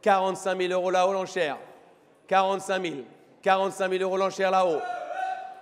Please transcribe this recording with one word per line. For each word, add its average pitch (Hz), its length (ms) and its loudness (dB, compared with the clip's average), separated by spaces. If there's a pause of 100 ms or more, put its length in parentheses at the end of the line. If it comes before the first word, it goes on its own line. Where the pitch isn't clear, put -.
Quarante-cinq 190 540 2
mille 180 180 -2
euros 185 180 0
là-haut, 185 220 4
l'enchère. 175 440 -2 (680)
Quarante-cinq 190 520 2
mille. 147 260 -6 (360)
Quarante-cinq 190 460 2
mille 185 160 -2
euros 190 140 -2
l'enchère 190 340 0
là-haut. 185 300 2 (800)